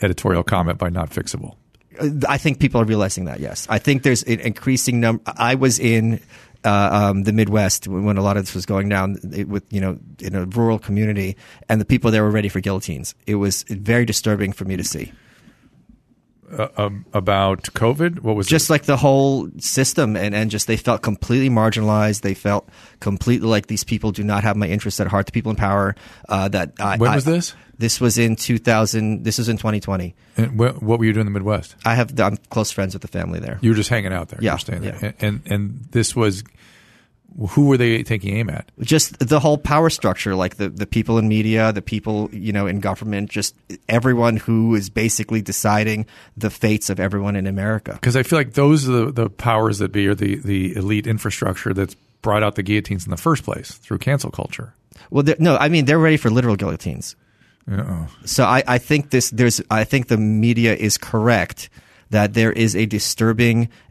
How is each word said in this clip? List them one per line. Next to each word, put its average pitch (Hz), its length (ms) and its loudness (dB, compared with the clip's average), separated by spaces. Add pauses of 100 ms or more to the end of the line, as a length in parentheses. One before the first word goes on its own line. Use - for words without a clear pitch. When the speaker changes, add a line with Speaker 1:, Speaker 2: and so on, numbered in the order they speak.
Speaker 1:
editorial 90 420 0
comment 87 360 0
by 90 100 -2
not 87 200 -4
fixable. - 460 -8 (440)
Speaker 2:
Uh, 147 100 0 (200)
I 143 80 0
think 139 220 -2
people 127 200 2
are 113 60 4
realizing 101 400 0
that, 65 160 -8
yes. - 280 -10
I 110 100 0
think 135 240 0
there's 127 200 2
an 117 160 -2
increasing 120 600 -2
num-, 113 240 2
I 120 300 0
was 131 220 2
in, 113 440 2 (420)
uh, 101 260 4 (220)
um, 98 120 0
the 104 100 2
Midwest 104 540 2
when, 95 180 -4
when 104 120 2
a 95 40 0
lot 101 160 2
of 98 80 0
this - 100 -12
was 90 100 -6
going 98 220 0
down, 98 300 0 (160)
it, 101 160 -6
with, 101 140 -4 (100)
you 101 80 -2
know, 95 160 -2 (220)
in 98 160 -8
a 92 100 -2
rural 113 340 0
community, 101 560 -2 (320)
and 110 140 2
the 101 40 0
people 120 260 2
there 107 120 4
were 107 80 2
ready 104 160 0
for 95 140 -4
guillotines. 95 520 -6 (140)
It 104 80 0
was 101 280 -2
very 117 420 0
disturbing 101 480 -2
for - 100 -10
me 95 140 -4
to - 80 -4
see. 65 260 -8 (1400)
Speaker 1:
Uh, 107 160 -4 (100)
um, 101 360 -4
about 98 480 2
covid? 151 600 0
What 110 140 0
was 101 120 -2
Speaker 2:
Just 160 240 2
Speaker 1:
it? - 20 4
Speaker 2:
like 147 120 2
the 139 120 2
whole 135 520 2 (100)
system, 131 560 0
and, 101 180 -2
and 107 160 0
just 104 160 -4
they 113 120 0
felt 113 260 -2
completely 123 440 0
marginalized. 107 720 2
They 98 120 -2
felt 101 340 -2 (320)
completely 107 480 0
like, 107 200 0
"These 107 160 -4
people 110 280 -2
do 104 120 -4
not 101 200 0
have 104 140 0
my 104 100 0
interests 101 320 -4
at 101 60 0
heart." 98 220 0
The - 40 -14
people 110 200 -2
in 104 60 -4
power, 98 360 0 (340)
uh, 98 200 0
that 90 320 -4
I, 101 180 -2
Speaker 1:
When 110 140 2
Speaker 2:
I - 40 2
Speaker 1:
was 127 100 0
this? 170 280 0 (240)
Speaker 2:
This 117 240 -2
was 117 160 2
in 113 180 2
two 117 220 -2
thousand, 110 680 0
this 110 120 -2
was 113 100 -2
in 113 120 0
twenty 107 200 -2
twenty. 90 360 -6 (220)
Speaker 1:
And 123 220 0
wh-, 131 220 0
what 110 160 2
were 113 80 2
you 110 80 4
doing 107 140 0
in 101 60 -4
the 101 60 -2
Midwest? 98 360 -4 (100)
Speaker 2:
I 113 80 2
have, 120 260 0
I'm 104 180 2 (120)
close 110 220 -2
friends 98 240 -4
with - 80 -12
the - 40 -12
family 85 320 -6
there. 85 220 -10
Speaker 1:
You 113 80 4
were 113 60 4
just 107 160 0
hanging 101 200 -2
out 87 180 -6
there. - 120 -14
Speaker 2:
Yeah, 110 80 2
Speaker 1:
You 73 60 0
were - 40 -6
staying - 220 -8
there. - 180 -8
Speaker 2:
yeah. 104 200 -6
Speaker 1:
And, 104 260 -2
and, - 60 -6
and 104 280 -4 (120)
this - 240 0
was, 107 280 0 (1080)
who 143 160 4
were 135 100 6
they 117 260 2
taking 98 320 -4
aim 110 140 -2
at? - 200 -10 (120)
Speaker 2:
Just - 380 2
the 139 200 2
whole 151 180 2
power 151 320 2
structure, - 460 -2
like 92 200 -2
the, 101 120 -4
the 90 200 -6
people 113 320 0
in 110 100 2
media, 110 420 2
the 101 100 -4
people, 107 520 -4
you 104 180 -6
know, 101 160 0
in 98 140 -2
government, 101 480 -4
just - 260 -6 (320)
everyone 117 500 2
who 113 380 2
is 98 140 -2
basically 110 520 -2
deciding 107 640 0 (300)
the 110 140 -2
fates - 400 0
of 92 100 -2
everyone 98 380 0
in 95 100 -2
America. 101 540 -4
Speaker 1:
'Cause 123 160 2
I 127 60 2
feel 165 160 2
like 120 140 -2
those 143 360 4
are 120 160 2
the, 131 60 -4
the 117 180 0
powers 110 500 0
that 95 140 -2
be, 101 140 2
or 101 80 2
the, 98 240 -2
the 95 360 -2
elite 104 320 -2
infrastructure 104 640 -2
that's 95 220 -2 (260)
brought 107 220 2
out 104 120 -2
the 104 80 -4
guillotines 98 420 -2
in 98 60 -6
the 87 60 -4
first 160 280 0
place - 260 -8
through - 280 -8
cancel - 320 -2
culture. - 420 -10 (380)
Speaker 2:
Well, 143 120 2
they're, 151 160 2
no, 160 160 6
I 151 140 2
mean, 160 160 4
they're 151 140 4
ready 160 180 6
for 123 120 2
literal 113 280 2
guillotines. 80 580 -6 (560)
Speaker 1:
Uh-oh. 92 360 -6 (180)
Speaker 2:
So - 200 2
I, 127 200 4
I 123 140 2
think 147 320 -2
this, 123 180 2
there's, 117 400 2
I 110 140 2
think 127 240 0
the 113 100 2
media 110 560 2
is 104 240 0
correct 110 720 0 (400)
that 104 240 2
there 113 180 4
is 110 240 2
a 107 120 0
disturbing 113 800 2 (220)